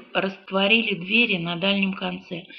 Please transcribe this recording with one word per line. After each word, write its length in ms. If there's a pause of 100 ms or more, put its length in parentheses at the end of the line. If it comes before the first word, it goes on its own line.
(140)
растворили 840
двери 400
на 220
дальнем 360
конце. 520 (140)